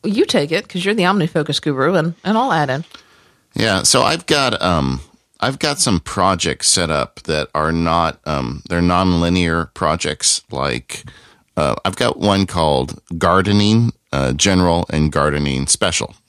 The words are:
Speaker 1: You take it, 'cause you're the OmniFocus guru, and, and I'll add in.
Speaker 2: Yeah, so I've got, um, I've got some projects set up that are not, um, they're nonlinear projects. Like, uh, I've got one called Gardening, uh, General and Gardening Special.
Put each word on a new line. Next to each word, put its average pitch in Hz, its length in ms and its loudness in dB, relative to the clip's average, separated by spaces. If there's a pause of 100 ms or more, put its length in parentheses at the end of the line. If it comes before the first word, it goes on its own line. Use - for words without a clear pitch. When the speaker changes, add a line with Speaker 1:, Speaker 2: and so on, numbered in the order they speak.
Speaker 1:
You 220 220 0
take 160 260 0
it, 175 180 -2
'cause 180 160 -6
you're 202 100 0
the 208 80 0
OmniFocus 170 580 0
guru, 143 340 0
and, 165 200 0 (100)
and 214 140 0
I'll 254 140 0
add 147 180 0
in. 143 140 -4 (680)
Speaker 2:
Yeah, 107 280 2
so 123 200 4
I've 170 240 0
got, 135 360 0
um, 69 400 0 (380)
I've 131 180 -2
got 147 200 -2
some 92 220 0
projects 90 720 0
set 85 180 0
up 71 340 -2
that 76 300 -2
are 78 160 0
not, 82 540 0
um, 69 440 -4
they're 87 120 -2
nonlinear 87 960 2
projects. - 760 -2
Like, 65 540 -6 (520)
uh, 69 180 0 (100)
I've 95 120 -4
got - 220 0
one 95 280 2
called 76 540 -2 (180)
Gardening, 104 760 2 (180)
uh, 67 220 -2
General 87 560 2
and 76 240 0
Gardening 71 540 -2
Special. - 480 -2 (140)